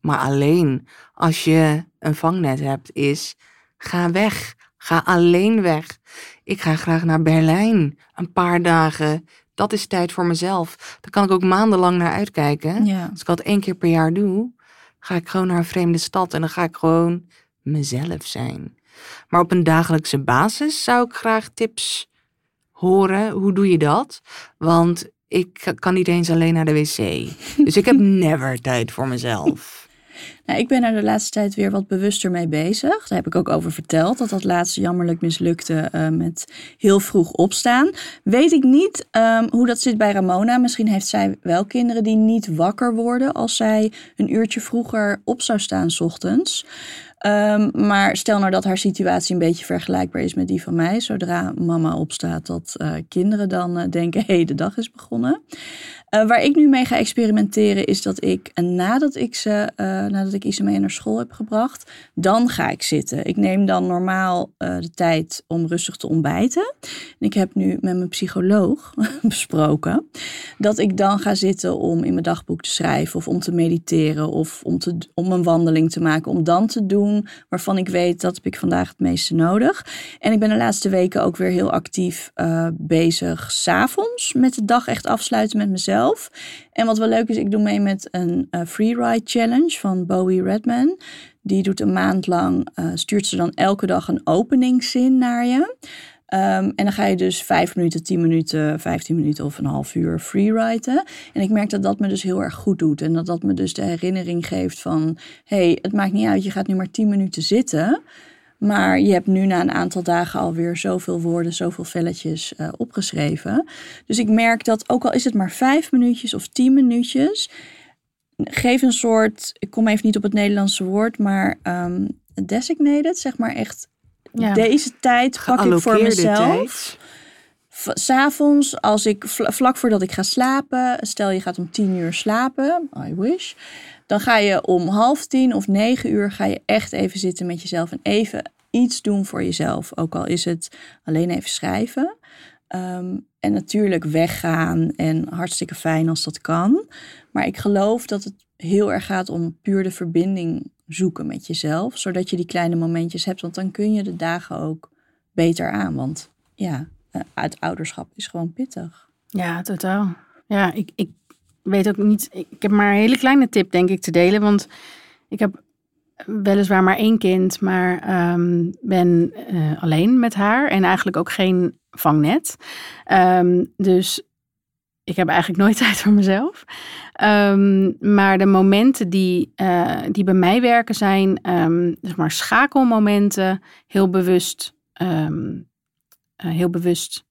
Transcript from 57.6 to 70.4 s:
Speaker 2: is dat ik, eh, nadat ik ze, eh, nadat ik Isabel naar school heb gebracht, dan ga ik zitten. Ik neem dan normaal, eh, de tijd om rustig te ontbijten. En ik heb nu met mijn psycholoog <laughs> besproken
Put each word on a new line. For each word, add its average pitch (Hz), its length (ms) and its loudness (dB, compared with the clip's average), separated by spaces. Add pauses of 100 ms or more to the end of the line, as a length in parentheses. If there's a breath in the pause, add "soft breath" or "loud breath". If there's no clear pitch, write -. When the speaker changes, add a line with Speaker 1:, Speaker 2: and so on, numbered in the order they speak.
Speaker 2:
is 196 180 0
dat 190 220 -4
ik, 185 300 -2
eh, 175 100 0
nadat 202 500 0
ik 240 200 -4
ze, 214 420 -2
eh, 202 100 -4
nadat 196 460 -2
ik 196 120 -4
Isabel 196 360 -2
naar 196 100 0
school 220 280 -4
heb 233 140 -8
gebracht, 220 580 -4 (240 loud breath)
dan 214 340 2
ga 160 200 -2
ik - 140 -6
zitten. - 420 -4
Ik 175 120 -4
neem 196 300 2
dan 185 200 0
normaal, 185 720 -2
eh, 180 200 -4
de 170 120 -8
tijd 165 560 -2
om 165 200 -2
rustig 170 300 -4
te - 120 -10
ontbijten. 190 640 0 (440 loud breath)
En - 80 -2
ik 202 80 -2
heb 190 200 0
nu 190 140 0 (120)
met 185 160 -2
mijn 180 120 -4
psycholoog 190 840 0 (140)
<laughs> 277 140 -14
besproken 160 840 0 (500 loud breath)